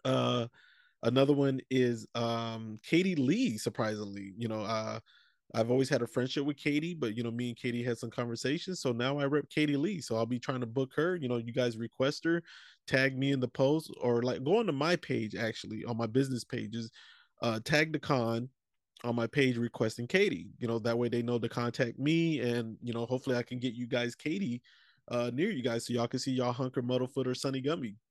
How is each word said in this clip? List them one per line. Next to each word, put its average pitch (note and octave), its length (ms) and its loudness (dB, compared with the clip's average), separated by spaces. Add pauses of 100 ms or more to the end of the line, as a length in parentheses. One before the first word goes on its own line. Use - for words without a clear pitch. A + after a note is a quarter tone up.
Uh, B2 400 2 (560)
another C3+ 320 6
one C#3 280 2 (100)
is, A#2+ 420 2
um, A2+ 720 -4
Katie F3+ 320 2
Lee, D#3+ 420 2
surprisingly. G#2 800 -4
You A2+ 120 -4
know, A2 120 -2
uh, A2 380 -4 (560)
I've A2+ 140 2
always C3 200 4
had C#3 120 2
a A#2+ 60 -2
friendship C3+ 380 -2
with C#3+ 120 -2
Katie, D3+ 380 -2
but, A#2+ 200 -2
you A#2+ 60 -2
know, A#2 80 -2
me A#2+ 200 -4
and A#2 80 -8
Katie A#2+ 260 -2
had A#2+ 160 -2
some A#2 100 -8
conversations. B2+ 720 -4
So C3 100 0
now B2+ 280 0
I C#3+ 60 2
rep C#3+ 260 0
Katie D3 260 2
Lee. E3 240 -2
So A#2 140 -4
I'll A2+ 100 4
be A#2+ 140 -2
trying B2+ 220 -2
to A#2+ 40 -2
book B2+ 300 -2
her. F3 200 2
You D3 140 -4
know, B2 80 0
you A#2 160 -6
guys B2 240 2
request C3 460 0
her, E3+ 180 2 (460)
tag C3+ 280 4
me C3+ 160 2
in C#3 80 2
the B2 80 2
post, D3 440 2 (100)
or, A#2+ 220 4
like, B2 200 0
go E3 140 4
onto A3+ 140 2
my D3+ 240 4
page, A2+ 400 -2
actually, A2 500 -4
on A#2 100 -2
my A#2 120 0
business B2+ 360 2
pages, A2+ 460 -6 (540)
uh, A2+ 160 0
tag D3+ 340 2
the D3 60 -2
con A#2+ 500 0 (540)
on A#2+ 120 -2
my A#2 120 0
page C3 300 2
requesting A#2 500 -2
Katie. D3 500 0
You B2 100 -4
know, A#2 120 0
that A#2 180 0
way A#2+ 100 2
they A#2+ 140 0
know A#2+ 160 0
to A#2 120 -2
contact A#2+ 500 -2
me, D#3+ 400 2
and, A#2 420 -2
you A#2+ 100 -6
know, A#2 140 -2
hopefully B2+ 300 0
I A#2+ 80 0
can B2 160 -6
get A#2+ 160 -2
you B2 100 -4
guys A#2+ 300 0
Katie, D#3 440 -4 (500)
uh, A#2+ 220 0
near D#3+ 200 0
you B2+ 100 -2
guys A#2 240 0
so A#2+ 80 -4
y'all A#2+ 140 2
can B2+ 120 -4
see C3+ 120 -2
y'all B2+ 200 2
Hunker C3 300 -2
Muddlefoot B2+ 460 0
or B2+ 80 0
Sunny C3+ 260 -2
Gummy. B2+ 340 -2 (160)